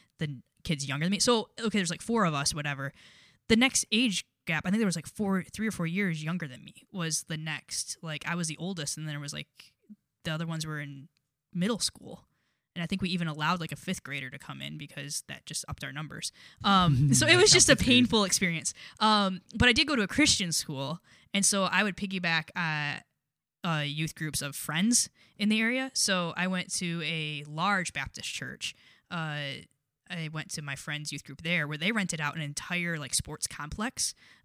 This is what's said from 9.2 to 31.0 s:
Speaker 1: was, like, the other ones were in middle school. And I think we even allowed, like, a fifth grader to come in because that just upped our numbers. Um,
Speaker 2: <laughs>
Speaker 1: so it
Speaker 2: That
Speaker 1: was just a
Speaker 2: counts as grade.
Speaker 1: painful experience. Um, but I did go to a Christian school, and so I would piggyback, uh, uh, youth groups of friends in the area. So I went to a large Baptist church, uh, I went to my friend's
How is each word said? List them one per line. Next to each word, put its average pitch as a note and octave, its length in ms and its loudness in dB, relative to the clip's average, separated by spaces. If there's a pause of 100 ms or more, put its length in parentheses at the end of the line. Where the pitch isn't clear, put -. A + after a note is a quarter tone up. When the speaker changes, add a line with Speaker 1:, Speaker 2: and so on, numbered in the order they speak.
Speaker 1:
was, D3 120 -10
like, - 400 -14 (520)
the E3 80 -4
other D#3+ 140 -4
ones D#3+ 180 -4
were D3+ 160 -8
in C#3+ 280 -12 (440)
middle F#3+ 280 0
school. - 480 -8 (480)
And F3 60 -6
I E3 40 -4
think F#3+ 160 -2
we F#3+ 80 0
even E3+ 180 0
allowed, D#3 320 0
like, D3+ 120 -8
a C#3 40 -10
fifth - 280 -6
grader C#3 260 -8
to C#3 80 -14
come C3+ 240 -12
in D3 160 -10
because C#3+ 500 -10
that C3+ 180 -16
just - 220 -8
upped - 160 -10
our C3+ 80 -10
numbers. D3 380 -8 (340)
Um, D#3 500 6
Speaker 2:
<laughs> - 0 -
Speaker 1:
so D#4 120 6
it D4+ 80 8
Speaker 2:
That F4+ 80 10
Speaker 1:
was G#4+ 80 10
just F4+ 180 8
a D4+ 40 10
Speaker 2:
counts - 100 4
as - 40 2
grade. C4 100 8
Speaker 1:
painful A#3 280 6
experience. F3 480 0 (280)
Um, G3+ 400 4 (160)
but A#3+ 120 6
I A#3+ 40 8
did C#4 160 4
go D4+ 80 2
to A3+ 60 4
a F#3+ 60 2
Christian F#3+ 440 2
school, C#3 480 -4 (340)
and G3 100 2
so G3 200 4
I F3+ 180 2
would G3+ 140 0
piggyback, F3 600 -2
uh, D3+ 440 -2 (680)
uh, D#3+ 160 0
youth D3+ 320 -4
groups D3+ 280 -6
of C#3 140 -6
friends G3 520 2 (300)
in G#3 100 2
the A3 120 4
area. C4 320 0
So F3+ 440 0
I F3+ 100 0
went F#3 280 -2
to E3+ 300 -2
a D3+ 440 -4
large F3 440 0
Baptist - 400 -8
church, - 420 -8 (360)
uh, D#3 280 -6 (760)
I D#3+ 200 -6
went D#3 200 -8
to D#3+ 100 -8
my C#3 140 -8
friend's D3 360 -8